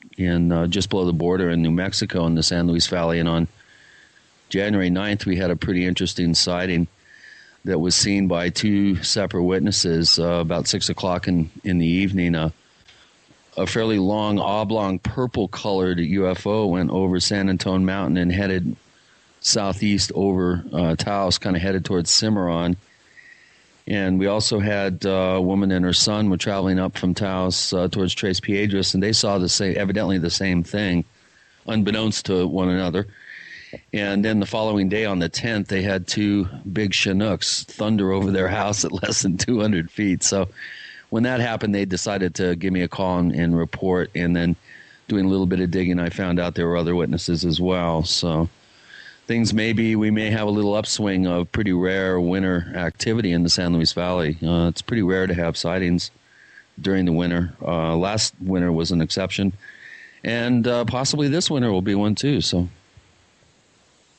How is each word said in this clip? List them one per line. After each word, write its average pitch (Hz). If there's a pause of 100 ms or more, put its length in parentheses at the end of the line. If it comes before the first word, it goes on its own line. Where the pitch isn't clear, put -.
(180)
in, 87
uh, 85
just 95
below 95
the 87
border 87
in 85
New 82
Mexico 87
in 82
the 80
San 87
Luis 85
Valley. 85
And 85
on 82 (1000)
January 98
ninth, 101
we 92
had 90
a 85
pretty 90
interesting 90
sighting 87 (800)
that 92
was 87
seen 101
by 87
two 101
separate 92
witnesses, 85
uh, 82 (160)
about 82
six 95
o'clock 90
in, 85 (140)
in 92
the 85
evening. 90
Uh, 80 (1120)
a 95
fairly 113
long, 104
oblong, 101
purple-colored 95
U 92
F 87
O 107
went 87
over 92
San 98
Antone 92
Mountain 92
and 90
headed 95 (640)
southeast 101
over, 92
uh, 82
Taos, 98
kinda 92
headed 95
towards 87
Cimarron. 87 (1080)
And 95
we 95
also 107
had, 98
uh, 92
a 95
woman 95
and 92
her 90
son 107
were 92
traveling 95
up 92
from 92
Taos, 92
uh, 92
towards 92
Tres 92
Piedras, 98
and 95
they 107
saw 101
the 90
same, 95
evidently 95
the 85
same 90
thing, 92 (640)
unbeknownst 110
to 90
one 92
another. 92 (840)
And 101
then 110
the 95
following 107
day 107
on 98
the 82
tenth, 107
they 95
had 95
two 101 (240)
big 101
Chinooks 98
thunder 107
over 95
their 95
house 101
at -
less 101
than 90
two 120
hundred 98
feet. 98
So 95 (640)
when 110
that 127
happened, 110
they 101
decided 95
to 90
give 92
me 92
a 85
call 92
and, 87
and 85
report. 90
And 87
then 85 (500)
doing 98
a -
little 95
bit 90
of 90
digging, 90
I 85
found 87
out 87
there 85
were 85
other 87
witnesses 85
as 82
well. 87
So 82 (800)
things 117
may 110
be, 110
we 107
may 107
have 110
a 104
little 101
upswing 101
of 87
pretty 104
rare 92
winter 90
activity 95
in 85
the 85
San 87
Luis 82
Valley. 87
Uh, 85
it's -
pretty 117
rare 92
to 92
have 82
sightings 87 (680)
during 95
the 85
winter. 87
Uh, 82
last 101
winter 92
was 82
an 85
exception, 92 (720)
and, 117
uh, 120
possibly 135
this 139
winter 123
will 92
be 101
one 104
too. 131
So, 90 (1500)